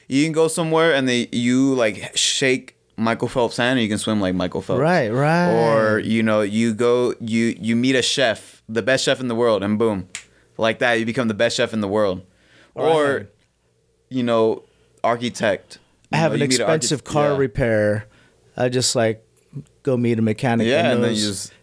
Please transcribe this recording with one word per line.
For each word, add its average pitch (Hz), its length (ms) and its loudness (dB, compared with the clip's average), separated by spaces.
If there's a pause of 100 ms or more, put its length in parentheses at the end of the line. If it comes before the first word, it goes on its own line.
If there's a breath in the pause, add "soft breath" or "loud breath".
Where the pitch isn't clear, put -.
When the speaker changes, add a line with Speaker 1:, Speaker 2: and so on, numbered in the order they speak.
(100)
Speaker 1:
you 135 160 2
can 160 80 -4
go 160 160 2
somewhere 160 440 2
and 135 140 0
they, 120 240 0
you, 127 440 2
like, 107 420 -2
shake - 560 0 (220)
Michael 113 320 -2
Phelps' 117 300 -2
hand 123 200 0
and 120 60 0
you 104 60 -2
can 104 100 -2
swim 107 220 -2
like 92 120 0
Michael 90 280 -4
Phelps. 98 180 -2
Speaker 2:
Right, 151 300 0
right. 156 420 2
Speaker 1:
Or, 113 480 2
you 113 240 0
know, 107 180 2
you 110 320 0
go, 120 460 2
you, 113 400 0
you 113 160 -2
meet 127 200 2
a 123 60 2
chef, - 680 -2
the 113 120 -2
best 127 220 0
chef 135 160 0
in 127 80 -6
the 120 80 -2
world, 113 260 2
and 104 160 0
boom, 104 300 -2 (500 loud breath)
like 110 220 -2
that, 123 160 2
you 113 100 -2
become 117 220 -2
the 110 80 -2
best 117 220 0
chef 117 160 -2
in 110 80 -2
the 101 60 -2
world. 98 360 0 (500 soft breath)
Speaker 2:
Right. 135 120 -4
Speaker 1:
Or, 147 440 0 (800)
you 127 140 -2
know, 113 400 2 (400)
architect. 117 760 -2 (340)
Speaker 2:
I - 60 -2
Speaker 1:
You 156 40 2
Speaker 2:
have 160 100 2
Speaker 1:
know, - 40 -2
Speaker 2:
an 143 60 -2
Speaker 1:
you 143 60 0
meet 127 80 2
an 120 60 -2
Speaker 2:
expensive 156 400 0
Speaker 1:
architect, - 120 -12
Speaker 2:
car 147 200 2
Speaker 1:
yeah. 139 40 0
Speaker 2:
repair. 110 680 0 (500 soft breath)
I 123 140 0
just, 123 260 -2
like, 113 280 0 (600)
go 131 140 0
meet 117 200 2
a 113 60 0
mechanic 113 440 0
Speaker 1:
Yeah, 139 160 2
Speaker 2:
that 139 120 2
Speaker 1:
and 120 80 0
then 120 80 0
Speaker 2:
knows, 107 120 -2
Speaker 1:
you 104 60 -2
just, 95 340 -10